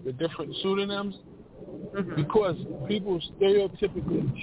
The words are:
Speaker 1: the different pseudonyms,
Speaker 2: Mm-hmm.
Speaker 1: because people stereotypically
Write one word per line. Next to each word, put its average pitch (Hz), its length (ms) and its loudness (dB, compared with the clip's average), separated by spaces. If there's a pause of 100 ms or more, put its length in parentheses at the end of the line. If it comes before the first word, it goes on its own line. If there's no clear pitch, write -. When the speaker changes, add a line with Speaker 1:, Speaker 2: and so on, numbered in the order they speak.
Speaker 1:
the 131 80 -4
different 156 500 -4
pseudonyms, 202 520 0 (800)
Speaker 2:
Mm-hmm. 180 220 -4
Speaker 1:
because 170 400 4 (300)
people 196 340 0 (200)
stereotypically 196 840 2 (200)